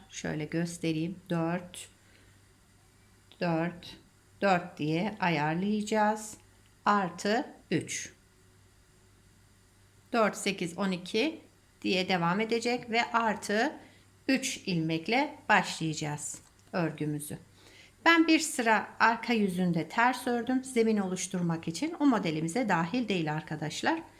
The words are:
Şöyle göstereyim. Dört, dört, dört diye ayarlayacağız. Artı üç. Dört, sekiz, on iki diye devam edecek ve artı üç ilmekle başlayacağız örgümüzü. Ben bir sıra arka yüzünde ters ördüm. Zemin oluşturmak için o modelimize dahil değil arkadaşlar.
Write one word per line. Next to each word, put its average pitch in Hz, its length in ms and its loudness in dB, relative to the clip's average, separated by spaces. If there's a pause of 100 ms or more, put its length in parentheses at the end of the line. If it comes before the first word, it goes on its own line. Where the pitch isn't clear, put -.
Şöyle 156 360 -6
göstereyim. 165 680 -2 (140)
Dört, 170 640 -4 (1500)
dört, 170 560 -2 (440)
dört 180 360 2
diye 165 420 -2
ayarlayacağız. 208 1200 0 (480)
Artı 202 680 0 (180)
üç. - 420 -4 (2000)
Dört, 208 240 4
sekiz, 185 400 -2
on 196 140 0
iki 220 500 -2 (400)
diye 185 280 0
devam 180 300 2
edecek 233 500 -2
ve 233 220 0
artı 226 640 0 (540)
üç 269 300 0
ilmekle 170 800 0 (140)
başlayacağız 156 920 0 (320)
örgümüzü. 151 640 -4 (680)
Ben 330 220 8
bir 320 120 6
sıra 226 500 2 (100)
arka 226 340 4
yüzünde 180 560 0
ters 247 380 2
ördüm. 247 360 0
Zemin 220 340 2
oluşturmak 180 680 -2
için 311 320 -4
o 294 60 2
modelimize 190 640 2
dahil 175 380 0
değil 165 260 0
arkadaşlar. 156 680 -4 (180)